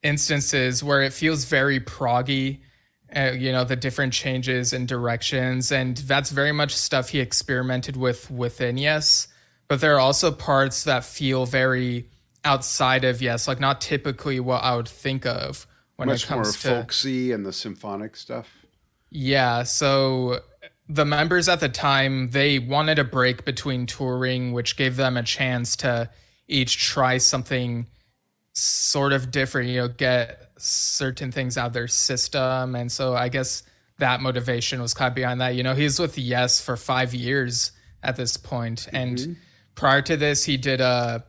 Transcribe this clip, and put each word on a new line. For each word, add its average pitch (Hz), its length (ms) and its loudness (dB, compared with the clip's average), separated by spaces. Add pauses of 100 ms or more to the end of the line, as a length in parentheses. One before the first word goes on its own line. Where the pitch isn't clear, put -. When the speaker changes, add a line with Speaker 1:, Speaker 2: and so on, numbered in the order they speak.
Speaker 1:
instances 143 800 0
where 143 200 2
it 135 100 0
feels 156 320 0
very 135 340 2
proggy, 131 800 0 (560)
uh, 135 160 2
you 127 220 -2
know, 127 100 2
the 123 140 0
different 127 360 -2
changes 127 600 -2
in 123 140 -2
directions. 127 840 0
And 127 280 0
that's 139 320 0
very 143 200 2
much 147 240 0
stuff - 360 0
he 147 100 0
experimented 127 760 -2
with 127 320 -2
within 123 480 -2
Yes. 151 520 2 (400)
But 139 120 2
there 151 140 6
are 135 60 8
also 139 320 4
parts 135 500 2
that 131 220 2
feel 131 420 0
very 127 600 0 (340)
outside 131 640 2
of 123 160 2
Yes, 120 260 -2
like, 131 140 -2
not 135 220 2
typically 139 580 -2
what 123 240 -2
I 127 100 2
would 117 140 -4
think 135 380 -6
of 135 400 -4 (300)
when 131 120 -2
Speaker 2:
Much 131 160 0
Speaker 1:
it - 20 -8
comes 117 200 -2
Speaker 2:
more 107 60 0 (220)
Speaker 1:
to 120 60 -2
Speaker 2:
folksy 127 520 -2
and 104 120 -2
the 95 80 -6
symphonic 101 640 -10
stuff. 120 320 -12 (640)
Speaker 1:
Yeah, 127 540 2
so 131 760 2 (480)
the 151 160 2
members 165 460 2
at 175 100 2
the 151 80 0
time, 135 600 0
they 139 280 2
wanted 147 400 2
a 143 60 4
break 127 400 0
between 127 400 -4
touring, 127 680 -2
which 120 240 -4
gave 131 180 2
them 127 220 2
a 120 40 -2
chance 123 540 -2
to 120 320 -2 (400)
each - 300 0
try 127 400 2
something 123 680 0 (680)
sort - 580 0
of 127 180 0
different, 131 380 0
you 127 120 -2
know, 123 80 0
get 123 680 0
certain - 760 -2
things 127 260 -4
out 120 80 -2
of 120 80 -4
their 120 140 -4
system. 127 840 0
And 120 160 -4
so 127 240 0
I 123 140 0
guess 127 360 -4 (340)
that 127 240 2
motivation 123 580 -2
was 117 140 -2
kind 127 160 2
of 120 40 -8
behind 127 280 -2
that. 123 140 0
You 123 60 0
know, 131 120 0
he's 143 240 2
with 170 180 -2
Yes 123 420 2
for 120 200 -4
five 127 340 0
years 123 600 -2 (300)
at 127 140 -2
this 120 220 -4
point. 117 540 -6
Speaker 2:
Mm-hmm. 131 40 -4
Speaker 1:
And 127 400 -4 (380)
prior 135 260 4
to 160 160 0
this, 147 280 2
he 143 120 0
did 131 240 0
a 120 480 0